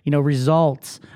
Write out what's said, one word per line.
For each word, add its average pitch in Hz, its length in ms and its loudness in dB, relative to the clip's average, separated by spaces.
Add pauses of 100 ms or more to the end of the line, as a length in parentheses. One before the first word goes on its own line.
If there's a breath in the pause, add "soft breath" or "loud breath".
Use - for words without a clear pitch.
you 147 60 -2
know, 143 100 2
results, 143 800 0 (160 loud breath)